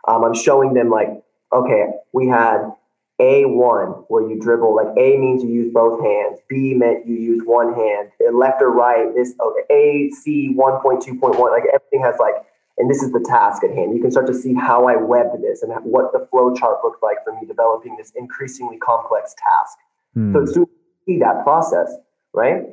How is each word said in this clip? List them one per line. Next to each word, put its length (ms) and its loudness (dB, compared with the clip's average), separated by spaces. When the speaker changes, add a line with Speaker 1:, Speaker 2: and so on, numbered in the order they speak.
Speaker 1:
Um, 180 2
I'm 100 0
showing 400 2
them, 160 2
like, 320 -2
okay, 380 0
we 160 0
had 420 0
A 280 4
one, 420 0
where 200 0
you 100 -8
dribble, 380 2
like, 200 -2
A 200 4
means 260 0
you 80 -4
use 220 -2
both 320 2
hands, 340 -2
B 260 -2
meant 320 2
you 100 -6
use 280 -2
one 300 2
hand, 360 -4
and 180 2
left 240 2
or 80 4
right, 440 2
this, 260 -2
okay, 300 -4
A, 400 2
C, 440 -4
one 260 2
point 220 0
two 160 -12
point 180 2
one, 140 2
like, 220 2
everything 300 0
has, 180 0
like, 140 2
and 120 0
this 120 0
is 100 -4
the 80 0
task 440 2
at 60 0
hand. 240 -4
You 60 -2
can 100 0
start 180 2
to 60 -2
see 200 -4
how 320 2
I 100 4
webbed 460 0
this 200 -4
and 100 -6
what 280 0
the 180 -2
flow 240 2
chart 300 0
looked 180 -4
like 220 -2
for 140 -8
me 80 -12
developing 500 -2
this 200 -20
increasingly 640 -12
complex 600 -4
task. 380 -2
Speaker 2:
Hmm. 180 -2
Speaker 1:
So 140 2
students 260 0
see 120 -2
that 260 0
process, 500 0
right? 400 0